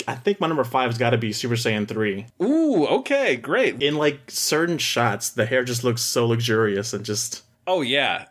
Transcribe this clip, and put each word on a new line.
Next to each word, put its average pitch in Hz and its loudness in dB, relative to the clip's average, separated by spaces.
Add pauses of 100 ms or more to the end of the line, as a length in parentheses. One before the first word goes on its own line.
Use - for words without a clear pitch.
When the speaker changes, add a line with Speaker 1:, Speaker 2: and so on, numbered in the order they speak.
Speaker 1:
I 123 -6
think 196 -2
my 170 2
number 156 0
five 123 0
has 117 -2
gotta 120 2
be 110 -2
Super 120 -2
Saiyan 107 0
three. 104 -2 (180)
Speaker 2:
Ooh, 262 2
okay, 247 0
great. 143 0
Speaker 1:
In, 147 2
like, 151 0
certain 165 0
shots, 117 0
the 113 0
hair 127 2
just 123 -4
looks 120 2
so - 0
luxurious 113 0
and 101 -8
just - -6 (240)
Speaker 2:
Oh, 180 0
yeah. 127 0